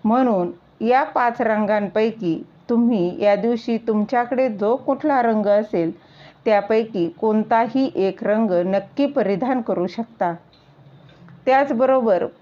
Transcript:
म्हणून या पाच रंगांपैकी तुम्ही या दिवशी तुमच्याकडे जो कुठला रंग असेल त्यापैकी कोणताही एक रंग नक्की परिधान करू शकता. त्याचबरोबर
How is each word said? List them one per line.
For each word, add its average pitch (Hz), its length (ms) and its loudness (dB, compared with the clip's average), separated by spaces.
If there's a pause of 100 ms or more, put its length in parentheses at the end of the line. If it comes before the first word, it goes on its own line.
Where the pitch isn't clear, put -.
म्हणून 220 480 2 (300)
या 247 240 2
पाच 247 360 -2
रंगांपैकी 214 1000 0 (280)
तुम्ही 233 540 0
या 208 120 4
दिवशी 226 420 -2 (100)
तुमच्याकडे 240 640 0
जो 214 260 0
कुठला 277 460 -2
रंग 214 280 0
असेल 202 420 0 (540)
त्यापैकी 214 640 0 (120)
कोणताही 226 800 0
एक 190 260 -2
रंग 214 280 0 (140)
नक्की 196 400 -2
परिधान 247 560 -2
करू 185 260 -2
शकता. 185 460 -6 (1120)
त्याचबरोबर 262 800 2 (160)